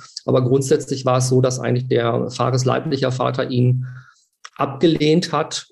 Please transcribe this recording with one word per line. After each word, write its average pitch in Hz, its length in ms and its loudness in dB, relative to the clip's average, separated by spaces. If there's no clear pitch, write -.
aber 131 180 2
grundsätzlich 135 640 0
war 127 120 2
es 127 120 0
so, 127 120 4
dass 127 180 0
eigentlich 123 280 -2
der 120 440 0
Fares 127 340 0
leiblicher 131 460 0
Vater 127 380 -2
ihn 123 360 2
abgelehnt 151 760 2
hat - 400 -4